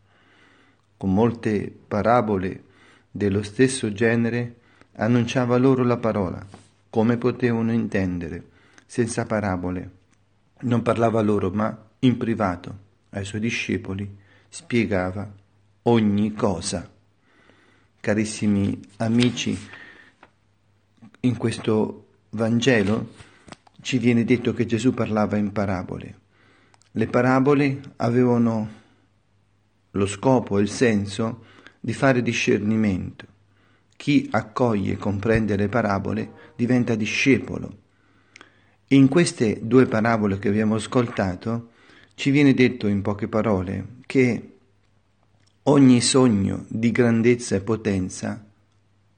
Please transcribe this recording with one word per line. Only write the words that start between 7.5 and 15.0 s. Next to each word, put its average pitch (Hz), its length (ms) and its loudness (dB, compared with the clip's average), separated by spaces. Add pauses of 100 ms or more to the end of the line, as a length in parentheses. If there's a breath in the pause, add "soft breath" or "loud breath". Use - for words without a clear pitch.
intendere, 90 720 -4 (440 soft breath)
senza 113 400 -4
parabole. 92 640 -4 (720)
Non 120 200 0
parlava 113 400 0
loro, 104 300 0
ma 107 380 -6 (100)
in 123 180 2
privato 104 580 -4 (360)
ai 101 120 -8
suoi 104 180 -8
discepoli 101 760 -6 (320 soft breath)
spiegava 98 840 -4 (520)